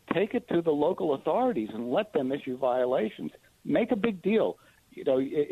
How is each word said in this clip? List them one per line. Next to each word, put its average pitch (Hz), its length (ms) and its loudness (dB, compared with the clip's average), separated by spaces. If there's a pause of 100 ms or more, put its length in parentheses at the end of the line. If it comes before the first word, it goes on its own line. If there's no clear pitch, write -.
(140)
take 196 200 0
it 247 140 -4
to 170 140 0
the 165 100 2
local 156 420 0
authorities 160 600 0
and 120 180 -6
let 208 220 -2
them 131 180 0
issue 131 260 -6
violations. 127 720 0 (340)
Make 170 260 2
a 247 60 2
big 196 240 -2
deal. 185 360 2 (340)
You - 120 -12
know, 131 160 4
i-, 143 320 0